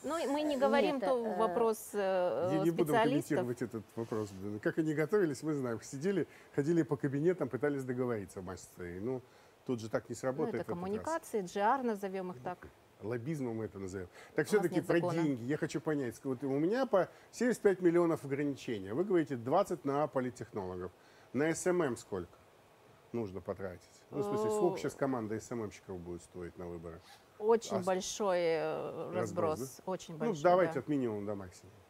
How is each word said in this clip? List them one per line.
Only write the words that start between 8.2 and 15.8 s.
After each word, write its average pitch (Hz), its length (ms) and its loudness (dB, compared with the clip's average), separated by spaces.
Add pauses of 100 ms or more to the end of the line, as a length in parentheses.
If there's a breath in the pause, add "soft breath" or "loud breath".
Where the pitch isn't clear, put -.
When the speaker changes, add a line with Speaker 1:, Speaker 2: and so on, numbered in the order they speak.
Speaker 3:
в 92 60 -10
массе 90 200 -10 (100)
своей. 90 260 -8
Ну, 127 200 -4 (440 loud breath)
тут 123 160 0
же 110 80 -8
так - 200 -2
не 120 40 -6
Speaker 1:
Ну, - 60 -10
Speaker 3:
сработает 135 360 0
Speaker 1:
это - 20 0
Speaker 3:
в 175 40 0
этот - 80 -6
раз. 175 100 -2
Speaker 1:
коммуникации, 220 600 -2
G 180 180 -4
R 247 240 4
назовем 196 480 -2
их 127 100 -12
так. 175 160 -6 (440)
Speaker 3:
Лоббизмом 120 540 -4
мы 110 100 -4
это 98 140 -8
назовем. 95 280 -6 (280 loud breath)
Так - 0 -
Speaker 1:
У - 40 4
нас 151 100 2
Speaker 3:
все-таки 185 260 4
Speaker 1:
нет 156 100 2
Speaker 3:
про 156 100 4
Speaker 1:
закона. 175 180 2
Speaker 3:
деньги 147 320 2
я 143 120 0
хочу 156 220 -2
понять. 139 460 -2